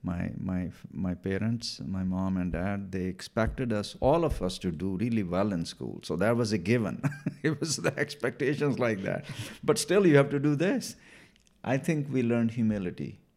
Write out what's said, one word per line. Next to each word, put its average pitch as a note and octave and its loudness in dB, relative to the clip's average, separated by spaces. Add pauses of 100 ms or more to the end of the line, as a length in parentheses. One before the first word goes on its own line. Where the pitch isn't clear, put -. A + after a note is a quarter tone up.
My, F2 -4
my, F#2 -2 (200)
my F2+ -2
parents, G#2 -2 (180)
my F#2 -2
mom F#2 0
and F2+ 0
dad, G2 -4
they F#2 -2
expected A2 -2
us, G#2 -2
all C3+ 4
of - -2
us, F#2 -2
to F#2+ -2
do F#2 -4
really A2+ 0
well F#2 0
in E2+ 0
school. A#1 -8
So - -2
that G#2+ 4
was A#2 2
a G#2+ 2
given. G2+ 0 (220)
<laughs> - -8
It D3+ 0
was D#3+ -2
the - -2
expectations C#3 -2
like A2 0
that. F#2+ -4 (400)
But - 4
still, G3 4
you D3+ 8
have C#3+ 6
to C#3+ 0
do D3 2
this. F#3+ 0 (680)
I C3 0
think D3 0
we C3 2
learned A#2 4
humility. G2+ -2 (160)